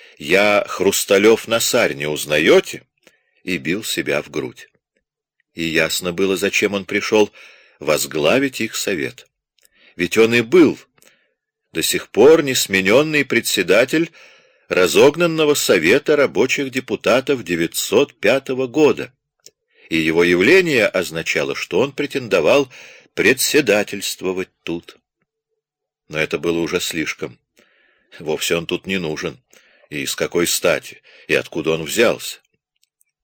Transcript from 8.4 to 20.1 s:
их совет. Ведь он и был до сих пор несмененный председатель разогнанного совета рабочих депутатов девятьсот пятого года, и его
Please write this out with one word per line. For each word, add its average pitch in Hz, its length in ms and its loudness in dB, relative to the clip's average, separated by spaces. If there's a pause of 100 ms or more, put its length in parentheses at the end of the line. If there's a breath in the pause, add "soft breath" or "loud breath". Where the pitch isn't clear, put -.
их 113 140 -8
совет. 73 520 -6 (680 soft breath)
Ведь 87 220 -4
он 113 160 4
и 120 80 4
был 123 360 4 (920 soft breath)
до - 120 -6
сих - 260 -4
пор 151 340 6
несмененный 131 800 0
председатель 117 880 0 (560 soft breath)
разогнанного 147 840 2
совета 120 640 2
рабочих 131 560 0
депутатов 123 720 -2
девятьсот 90 720 -2
пятого 131 500 -2
года, 127 480 0 (760 soft breath)
и 82 80 -2
его 80 260 2